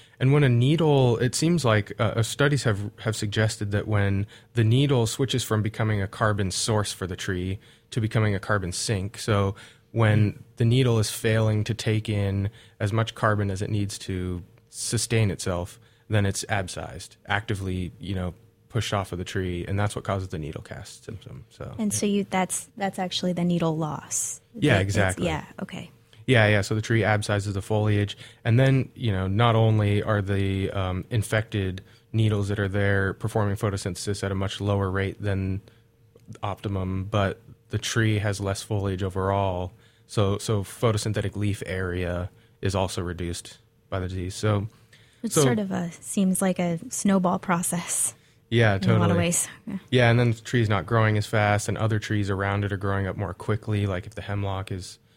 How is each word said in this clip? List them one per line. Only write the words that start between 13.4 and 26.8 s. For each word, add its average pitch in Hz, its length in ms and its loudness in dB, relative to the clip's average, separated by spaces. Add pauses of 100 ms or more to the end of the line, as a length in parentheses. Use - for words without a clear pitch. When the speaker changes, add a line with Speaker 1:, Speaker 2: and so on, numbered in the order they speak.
Speaker 1:
as 95 120 -4
it - 80 -4
needs 101 280 -4
to 90 460 -6 (260)
sustain 113 600 0
itself, 87 480 -6 (300)
then 104 160 2
it's 98 240 -2
abscised, 92 640 -6 (120)
actively, 95 680 -2
you 95 160 -8
know, 90 200 -4 (340)
pushed - 260 -4
off 98 200 -2
of 90 40 -6
the 90 60 -6
tree, 90 420 -4
and 98 140 -2
that's 104 160 -2
what - 80 -8
causes 95 240 -2
the 92 100 -8
needle 76 240 -8
cast - 440 -16
symptom. 107 440 -16
So - 300 -14
Speaker 2:
And 208 140 -2
so - 120 -2
you, 202 240 0
that's, 185 460 -4
that's 196 240 -4
actually 180 320 -2
the 175 140 0
needle 165 320 2
loss. - 640 -6 (120)
Speaker 1:
Yeah, 147 220 4
Speaker 2:
It, 95 60 6
it's, - 60 2
Speaker 1:
exactly. 98 400 0
Speaker 2:
yeah, 156 180 -4 (160)
okay. - 300 -12 (360)
Speaker 1:
Yeah, 113 200 6
yeah. 104 120 4
So 98 160 -2
the 107 60 0